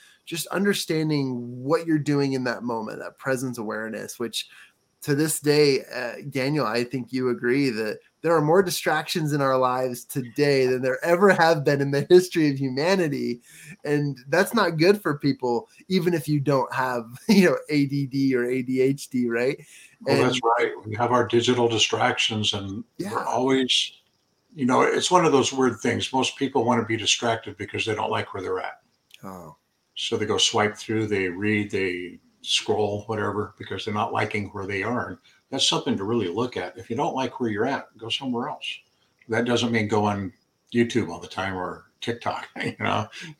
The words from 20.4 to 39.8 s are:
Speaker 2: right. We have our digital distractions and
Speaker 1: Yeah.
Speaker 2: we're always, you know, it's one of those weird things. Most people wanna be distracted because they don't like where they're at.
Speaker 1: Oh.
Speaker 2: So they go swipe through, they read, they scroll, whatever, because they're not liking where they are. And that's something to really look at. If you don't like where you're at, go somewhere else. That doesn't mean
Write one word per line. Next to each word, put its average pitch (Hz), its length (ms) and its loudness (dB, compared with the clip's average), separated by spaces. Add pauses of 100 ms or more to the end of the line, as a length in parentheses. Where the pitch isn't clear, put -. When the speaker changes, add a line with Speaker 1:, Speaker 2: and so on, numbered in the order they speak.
Speaker 2:
right. 117 140 0 (120)
We 107 120 -8
have 120 140 0
our 120 140 4
digital 117 440 4
distractions 110 840 0
and 101 300 -8 (140)
Speaker 1:
Yeah. 190 160 -6
Speaker 2:
we're - 120 -4
always, 131 680 0 (600)
you 143 120 -2
know, 123 160 4
it's - 280 2
one 180 160 6
of 156 60 6
those 131 220 4
weird 131 260 2
things. 107 320 -2
Most 127 240 -2
people 131 300 -2
wanna 120 200 2
be 107 120 -2
distracted 110 580 -2
because 107 300 -6
they 110 100 -2
don't 107 160 -4
like 107 220 -4
where 95 100 -8
they're - 160 -4
at. - 220 -10 (420)
Speaker 1:
Oh. 90 320 -16 (400)
Speaker 2:
So - 220 -4
they 104 80 -2
go 104 120 0
swipe 107 380 0
through, 110 320 -2
they 98 220 0
read, 104 420 -2
they 90 480 -6 (220)
scroll, 104 680 -2
whatever, 104 500 -4
because - 260 -10
they're 104 100 -6
not 107 200 -2
liking 107 340 -2
where 98 180 -10
they 98 160 -4
are. 107 280 -4
And - 80 -12 (320)
that's 135 180 -2
something 151 300 0
to 98 80 -4
really 107 240 0
look 113 260 -4
at. 90 220 -8
If - 120 -16
you 117 60 -4
don't 151 180 -2
like 127 260 -6
where 120 100 0
you're 104 160 -2
at, 131 200 -4 (120)
go 110 100 -12
somewhere 123 400 -4
else. - 320 -10 (480)
That 113 160 0
doesn't 120 300 0
mean 107 160 0